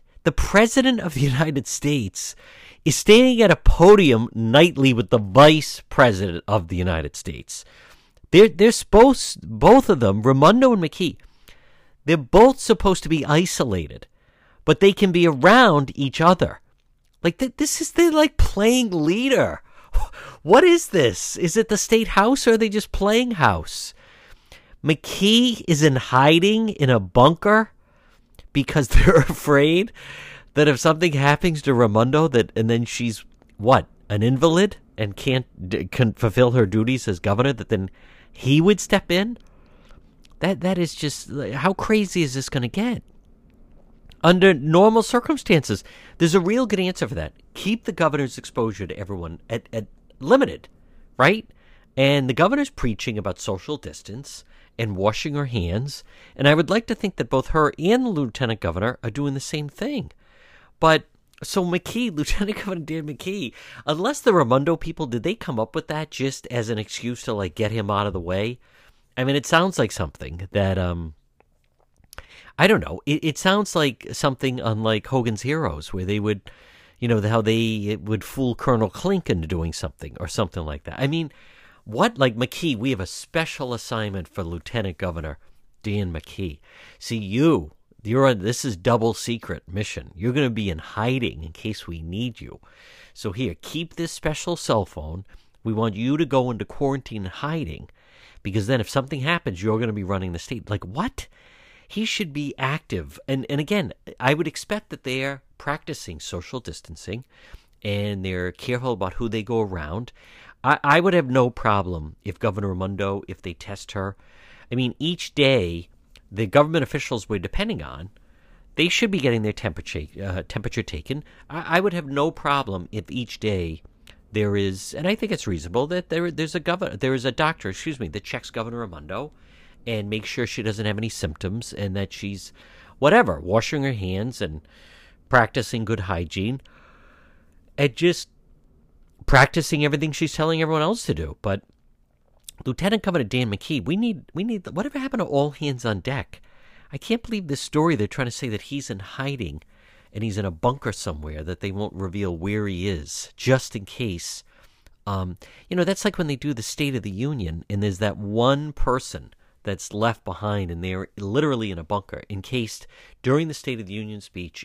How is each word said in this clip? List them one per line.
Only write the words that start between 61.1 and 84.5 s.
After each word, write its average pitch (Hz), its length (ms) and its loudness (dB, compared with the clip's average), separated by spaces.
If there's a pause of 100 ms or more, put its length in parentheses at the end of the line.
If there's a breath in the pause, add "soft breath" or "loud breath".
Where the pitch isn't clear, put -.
so - 220 -4
McKee, 180 500 -4
<laughs> - 40 -12
Lieutenant 202 400 -2
Governor 175 240 -8
Dan 156 260 -8
McKee, 156 460 -10 (320 loud breath)
unless 185 340 -2
the 226 140 4
Raimondo 143 420 4
people, 156 300 -8
did 117 180 -6
they 190 120 -2
come 127 240 -8
up 110 160 -4
with 156 120 -6
that 156 240 -8
just - 360 -6
as 120 220 -4
an 113 80 -4
excuse 117 460 -8
to, 120 100 -6
like, 98 220 -6
get 107 160 -2
him 107 180 -4
out 104 180 0
of 92 60 -6
the 92 60 -6
way? 98 400 -4 (560 soft breath)
I 127 80 -4
mean, 139 120 0
it 143 100 -2
sounds 175 320 2
like 117 140 0
something 82 600 -10
that, 95 260 0
um, 85 360 -4 (1400 loud breath)
I 165 100 4
don't 214 140 6
know. - 240 -10
It, 147 180 -2
it 156 140 -2
sounds 196 380 0
like 147 360 0
something 131 480 -2
unlike 110 480 -2
Hogan's 117 360 -2
Heroes, 123 500 -4
where 92 120 -6
they 104 140 -2
would, 101 300 -4 (500 loud breath)
you 123 80 -4
know, 110 140 2
how 110 200 2
they, 113 340 0 (120)
it 104 140 -4
would 104 220 -4
fool 127 320 -4
Colonel 110 340 0
Klink 185 400 -4
into 82 180 -2
doing 82 240 -4
something - 480 -12
or 80 80 -10
something 87 380 -6
like 73 180 -10
that. - 160 -14
I 135 80 -2
mean, 160 240 -4 (540 soft breath)
what? 170 320 -2
Like, 127 180 0
McKee, 127 420 -4
we 131 140 -4
have 107 80 -4
a 92 60 -4
special 147 680 -8
assignment 104 540 -8
for - 160 -10
Lieutenant 87 540 -8